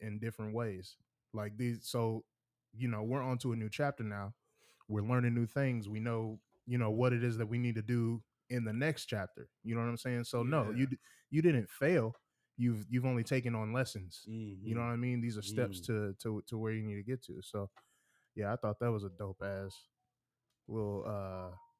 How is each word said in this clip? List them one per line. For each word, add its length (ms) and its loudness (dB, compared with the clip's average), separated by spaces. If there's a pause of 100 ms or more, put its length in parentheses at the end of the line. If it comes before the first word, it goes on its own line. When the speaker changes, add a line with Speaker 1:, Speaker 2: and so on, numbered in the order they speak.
Speaker 1:
in 180 -6
different 360 -6
ways." 420 -4 (380)
Like, 220 -6
these, 260 -2
so, 420 0 (520)
you 120 0
know, 140 -2
we're 200 0
on 160 0
to 140 0
a 40 0
new 120 -2
chapter 360 0
now. 300 -4 (540)
We're 140 2
learning 320 4
new 120 4
things. 420 0
We 120 -4
know, 380 -2 (280)
you 120 2
know, 120 6
what 220 6
it 120 2
is 140 2
that 80 0
we 120 0
need 180 2
to 60 -2
do 400 2 (280)
in 140 0
the 80 -2
next 340 0
chapter. 420 -4 (160)
You 100 -2
know 60 0
what 80 0
I'm 80 -2
saying? 280 -2
So 180 0
no, 280 4
Speaker 2:
Yeah. 60 0
Speaker 1:
you 120 4
d-, 100 -4 (320)
you 120 4
didn't 280 6
fail. 440 2 (440)
You've, 320 2
you've 160 2
only 180 2
taken 300 0
on 180 -2
lessons. 580 -4
Speaker 2:
Mm-hmm. 380 -8
Speaker 1:
You 60 0
know 80 0
what 80 0
I 60 0
mean? 260 0
These 160 -2
are 40 -6
steps 380 -2
Speaker 2:
Mm. 60 -10
Speaker 1:
to, 360 0
to, 260 -2
to 100 -4
where 140 0
you 100 0
need 140 -4
to 60 -6
get 220 -4
to. 180 -10
So, 280 -6 (640)
yeah, 180 0
I 40 0
thought 240 0
that 120 2
was 120 0
a 40 -4
dope 340 -8
ass 320 -6 (960)
little, 380 -2
uh, 480 -6 (260)